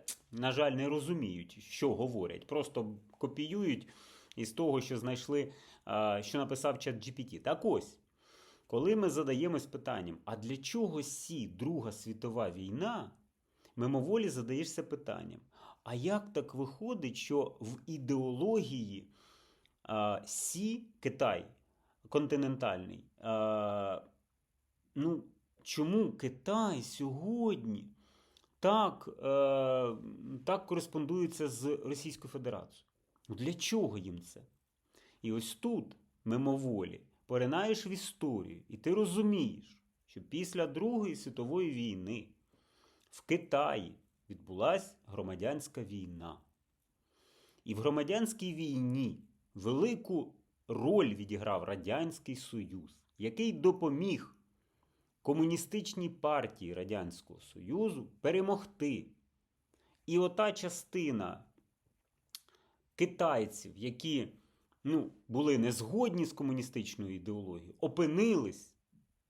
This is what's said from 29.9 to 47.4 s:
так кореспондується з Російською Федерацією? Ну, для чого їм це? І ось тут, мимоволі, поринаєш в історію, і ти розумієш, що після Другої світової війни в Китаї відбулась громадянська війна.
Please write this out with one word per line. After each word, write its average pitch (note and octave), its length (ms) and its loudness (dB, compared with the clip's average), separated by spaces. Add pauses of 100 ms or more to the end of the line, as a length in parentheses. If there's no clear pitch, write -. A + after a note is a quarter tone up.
так F#3+ 220 2
кореспондується E3 800 0
з C3+ 280 -2
Російською C#3+ 560 -8
Федерацією? A#2 560 -8 (400)
Ну, G#2+ 80 -6
для C#3+ 180 -2
чого F3 440 0
їм F2 240 -8
це? - 180 -20 (840)
І A2+ 100 -2
ось A2+ 220 -2
тут, - 420 -2 (280)
мимоволі, A#2+ 760 0 (260)
поринаєш E3 600 2
в - 20 -6
історію, A#2+ 800 -4
і - 80 -12
ти E3+ 180 2
розумієш, G3+ 840 2 (280)
що - 160 -16
після F3 440 -2
Другої G3 500 0
світової C#3+ 540 -2
війни A2 580 -4 (840)
в - 80 -20
Китаї C#3+ 720 2 (360)
відбулась G2 640 0 (100)
громадянська G2+ 760 -4
війна. F2 540 -10 (1300)